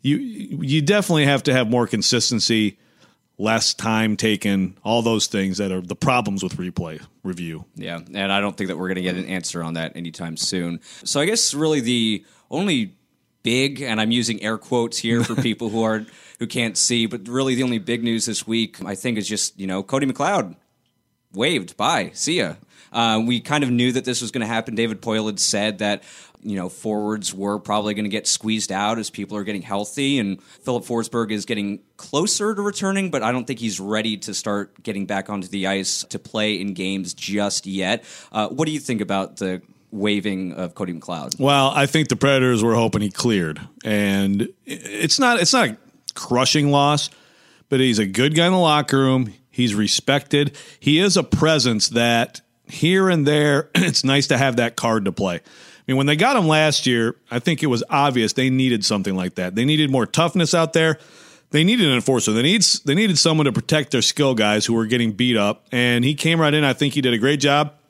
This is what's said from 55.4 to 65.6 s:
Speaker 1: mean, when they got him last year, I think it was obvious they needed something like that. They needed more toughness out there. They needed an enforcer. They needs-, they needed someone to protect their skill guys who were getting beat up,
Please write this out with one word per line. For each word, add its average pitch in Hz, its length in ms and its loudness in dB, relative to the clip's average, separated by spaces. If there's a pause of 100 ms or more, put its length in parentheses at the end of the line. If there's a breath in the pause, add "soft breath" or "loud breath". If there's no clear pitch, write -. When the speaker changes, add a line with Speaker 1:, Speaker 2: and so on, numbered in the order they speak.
Speaker 1:
mean, 131 120 0
when 135 80 2
they 151 100 4
got 247 200 4
him 190 100 4
last 156 400 4
year, 117 300 2 (140)
I 120 80 -2
think 160 240 0
it 160 40 0
was 120 240 0
obvious 135 420 2
they 131 160 0
needed 131 360 2
something 98 300 0
like 90 200 -4
that. 92 220 -4
They 117 100 2
needed 151 240 2
more 127 160 2
toughness 165 480 2
out 165 180 2
there. 160 260 4 (520 loud breath)
They 156 140 4
needed 214 240 4
an 131 60 4
enforcer. 117 380 2
They 113 100 2
needs-, 185 380 2
they 139 140 0
needed 190 240 2
someone 156 260 4
to 135 80 2
protect 151 380 0
their 123 100 2
skill 135 340 2
guys 107 300 2
who 113 80 0
were 113 140 2
getting 117 260 2
beat 120 240 2
up, 104 340 0